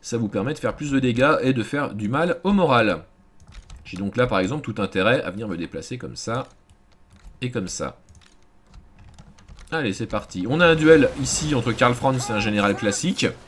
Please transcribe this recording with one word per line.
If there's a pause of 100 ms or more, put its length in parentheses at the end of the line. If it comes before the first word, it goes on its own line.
Ça
vous
permet
de
faire
plus
de
dégâts
et
de
faire
du
mal
au
moral. (800)
J'ai
donc
là,
par
exemple,
tout
intérêt
à
venir
me
déplacer
comme
ça (960)
et
comme
ça. (1700)
Allez,
c'est
parti.
On
a
un
duel (100)
ici
entre
Karl
Franz
et
un
général
classique. (220)